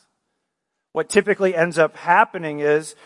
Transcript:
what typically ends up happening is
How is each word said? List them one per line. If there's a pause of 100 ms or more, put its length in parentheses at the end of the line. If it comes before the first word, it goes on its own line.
(920)
what
typically
ends
up
happening
is (100)